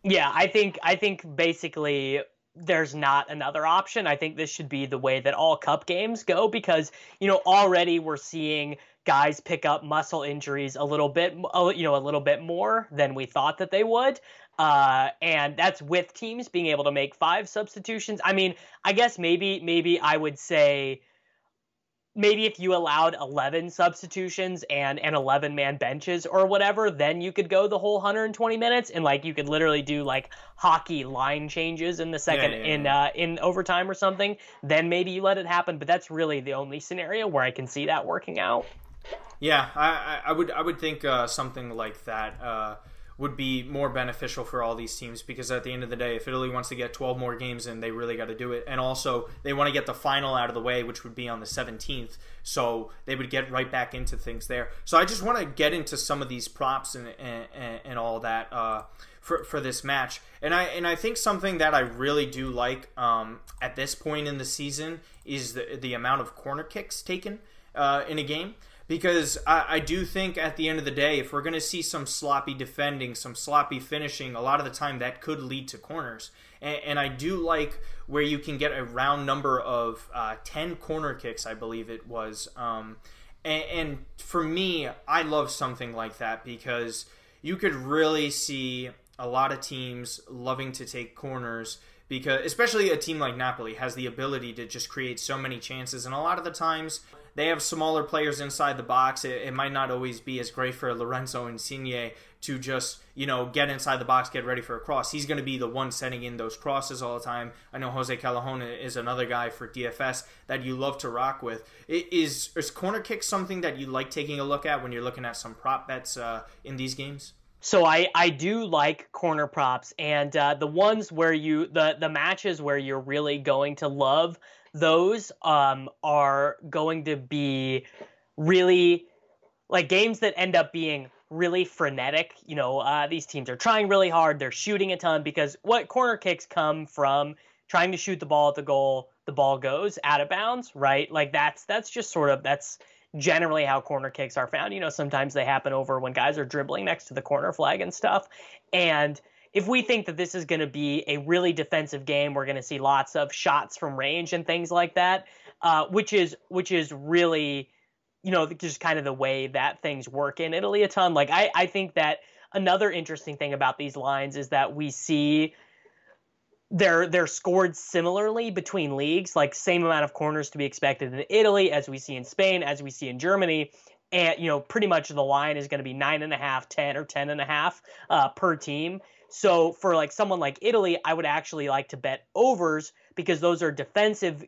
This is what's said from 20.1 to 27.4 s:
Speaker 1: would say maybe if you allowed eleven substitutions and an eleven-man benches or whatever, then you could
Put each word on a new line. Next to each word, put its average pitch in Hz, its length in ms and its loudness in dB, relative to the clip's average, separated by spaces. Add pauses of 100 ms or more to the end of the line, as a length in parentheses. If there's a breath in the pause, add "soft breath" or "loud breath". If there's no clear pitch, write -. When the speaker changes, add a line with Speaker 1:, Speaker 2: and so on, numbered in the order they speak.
Speaker 1:
would 156 220 -2
say 143 640 4 (1120)
maybe 208 320 4
if 214 140 -2
you 180 160 2
allowed 165 400 4
eleven 143 560 -2
substitutions 180 1000 -2
and 139 300 0
an 156 160 0
eleven-man 139 640 2
benches 151 500 -2
or 190 180 6
whatever, 202 460 4
then 156 300 0
you 180 100 -4
could 180 180 -2